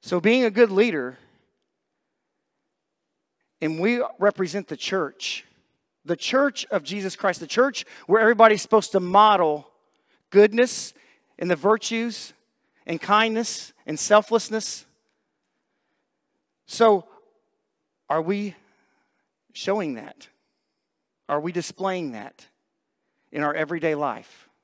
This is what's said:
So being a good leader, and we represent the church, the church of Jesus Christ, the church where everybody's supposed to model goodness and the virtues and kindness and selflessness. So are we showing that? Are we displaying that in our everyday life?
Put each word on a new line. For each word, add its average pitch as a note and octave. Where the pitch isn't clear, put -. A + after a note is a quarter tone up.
So F3+
being A#3
a A3
good A3
leader, E3+
and D#3+
we A#3
represent F#3+
the D3+
church, -
the E3
church -
of G3
Jesus F#3+
Christ, F#3
the E3
church B3
where G#3+
everybody's A3
supposed -
to F#3+
model F3+
goodness G#3+
and E3+
the F3
virtues A3
and E3
kindness A3
and D3+
selflessness. G#3+
So G#3+
are D#3
we G3+
showing F#3+
that? -
Are C#3+
we E3
displaying F3
that G#2+
in D3+
our D3
everyday D#3
life? -